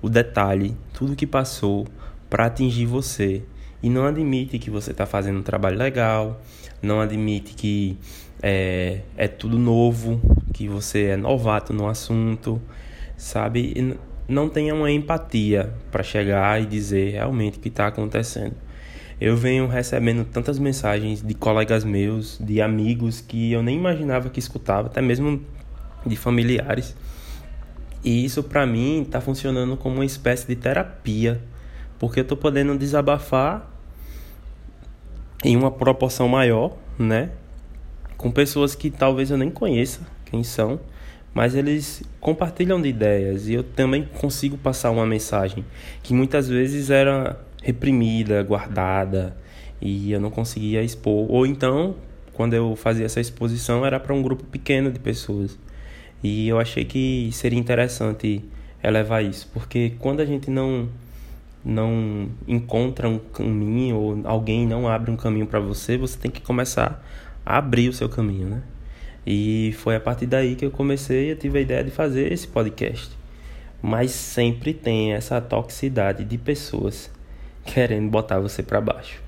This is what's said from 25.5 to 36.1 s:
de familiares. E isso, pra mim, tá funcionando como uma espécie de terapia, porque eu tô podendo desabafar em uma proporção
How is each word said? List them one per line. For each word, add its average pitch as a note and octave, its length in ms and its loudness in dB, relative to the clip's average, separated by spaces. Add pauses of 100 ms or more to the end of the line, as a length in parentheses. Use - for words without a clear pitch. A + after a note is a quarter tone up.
de A2+ 120 -2
familiares. A#2+ 800 2 (1080)
E A#2+ 200 4
isso, C3+ 180 -2
pra C#3+ 240 2
mim, C3 420 2
tá - 120 -2
funcionando C3 560 0
como C3 180 -2
uma C3+ 100 2
espécie B2 400 0
de A#2+ 120 -2
terapia, A#2+ 840 0 (600)
porque A#2+ 180 0
eu C3 60 2
tô C#3 120 0
podendo C#3 400 4
desabafar C#3+ 960 2 (1700)
em B2 120 6
uma C3 140 6
proporção B2+ 560 2